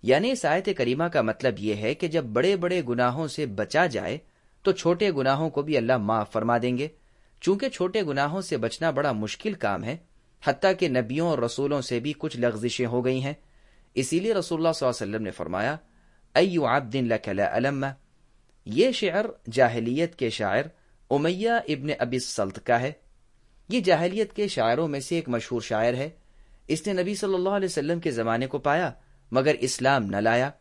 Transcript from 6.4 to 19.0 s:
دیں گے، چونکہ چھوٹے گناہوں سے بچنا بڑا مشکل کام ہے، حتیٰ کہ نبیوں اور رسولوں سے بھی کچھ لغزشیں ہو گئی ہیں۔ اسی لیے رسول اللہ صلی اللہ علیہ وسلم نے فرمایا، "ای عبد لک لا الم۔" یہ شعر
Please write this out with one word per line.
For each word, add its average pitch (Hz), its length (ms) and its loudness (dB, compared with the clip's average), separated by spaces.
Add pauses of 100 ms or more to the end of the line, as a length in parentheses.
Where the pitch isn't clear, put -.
دیں 123 160 0
گے، 147 100 -4 (520)
چونکہ 196 280 0
چھوٹے 185 340 -2
گناہوں 147 380 0
سے 170 160 -4
بچنا 117 340 -2
بڑا 143 220 0
مشکل 107 400 -4
کام 101 320 -2
ہے، 127 120 -6 (480)
حتیٰ 165 340 2
کہ 175 100 2
نبیوں 127 400 0
اور 151 100 2
رسولوں 139 420 0
سے 123 200 -2
بھی 143 180 -4
کچھ 151 180 -6
لغزشیں 120 500 0
ہو 120 180 0
گئی 131 180 0
ہیں۔ 143 120 -4 (600)
اسی 147 260 0
لیے 220 140 0
رسول 165 260 -2
اللہ 165 120 2
صلی 135 160 0
اللہ 117 140 -2
علیہ 101 100 -4
وسلم 110 120 -4
نے 101 60 -4
فرمایا، 98 460 -4 (580)
"ای 175 220 4
عبد 131 380 0
لک 117 340 0
لا 98 260 0
الم۔" 135 300 0 (800)
یہ 208 260 2
شعر 208 340 0 (280)